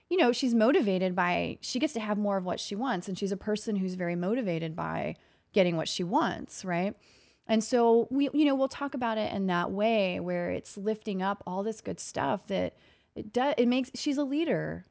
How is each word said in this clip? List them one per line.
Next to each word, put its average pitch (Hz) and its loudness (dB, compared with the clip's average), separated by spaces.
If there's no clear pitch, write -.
you 359 2
know, 247 6
she's 247 0
motivated 208 4
by, 175 0
she - -6
gets 302 0
to 233 -6
have 208 -2
more 202 0
of 180 -2
what 180 -2
she - -8
wants. 214 -2
And 185 -6
she's 196 -2
a 196 -2
person 214 -2
who's 185 -2
very 175 -2
motivated 175 -2
by 165 -4
getting 175 4
what 160 -2
she - -4
wants, 190 -2
right? 185 -2
And 220 2
so 233 4
we, 277 0
you 302 4
know, 277 4
we'll 269 2
talk 285 -6
about 226 -2
it 214 -2
in 196 0
that 175 2
way 202 2
where 175 -2
it's - -8
lifting 202 -4
up 202 -2
all 190 -4
this 220 -6
good 175 -8
stuff - -4
that 185 -2
it 214 -10
does, 269 2
it 240 4
makes, 254 0
she's 277 -2
a 294 0
leader. 190 -2